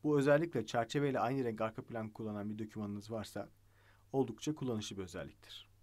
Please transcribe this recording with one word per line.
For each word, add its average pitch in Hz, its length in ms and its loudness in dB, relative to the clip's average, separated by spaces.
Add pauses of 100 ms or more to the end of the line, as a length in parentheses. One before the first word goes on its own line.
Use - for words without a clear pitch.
Bu 151 160 6
özellikle 143 460 4
çerçeveyle 131 540 2
aynı 127 240 2
renk 110 180 0
arka 110 240 -2
plan 113 240 -6
kullanan 107 400 -6
bir 107 100 -6
dokümanınız 104 520 -6
varsa 104 380 -6 (600)
oldukça 135 440 0
kullanışlı 113 420 -4
bir 95 60 -6
özelliktir. - 680 -12 (140)